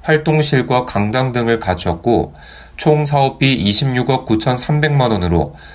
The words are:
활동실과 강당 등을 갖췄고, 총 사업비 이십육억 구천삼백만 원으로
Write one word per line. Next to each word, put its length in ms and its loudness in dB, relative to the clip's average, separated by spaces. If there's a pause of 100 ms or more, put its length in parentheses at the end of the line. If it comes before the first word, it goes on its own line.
활동실과 840 0
강당 460 -2
등을 280 0
갖췄고, 760 -2 (420)
총 280 2
사업비 460 2
이십육억 760 0
구천삼백만 840 0
원으로 440 0 (200)